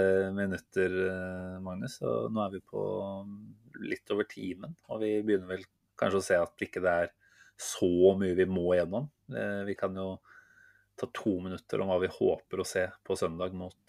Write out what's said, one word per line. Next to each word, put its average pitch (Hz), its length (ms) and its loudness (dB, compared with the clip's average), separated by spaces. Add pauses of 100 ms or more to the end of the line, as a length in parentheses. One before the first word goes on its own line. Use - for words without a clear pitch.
(380)
minutter, 92 580 -2 (140)
eh, 92 540 -6
Magnus. 95 420 -8
Og 117 260 0
nå 107 140 0
er 95 80 -6
vi 92 80 -8
på 101 220 -6 (1000)
litt - 320 -6
over 104 160 -2
timen, 95 480 -10 (100)
og 113 160 -6
vi 107 220 0
begynner 92 320 2
vel 95 80 -10 (340)
kanskje 95 220 2
å - 80 -8
se 90 100 6
at - 280 -2
ikke 90 160 -6
det 90 120 4 (120)
er - 40 -12 (480)
så 92 580 6
mye 95 180 0
vi 92 140 4
må 90 240 2
gjennom. 90 360 0 (180)
Eh, 104 400 -4
vi 101 80 -2
kan 95 200 -4
jo 95 180 -4 (840)
ta - 140 -4
to - 300 0
minutter 92 420 -4
om 95 60 -2
hva 90 100 4
vi 92 120 2
håper - 500 0
å 90 60 -2
se 92 180 0 (180)
på 95 140 -2
søndag 90 360 -2
mot, 92 220 -8 (140)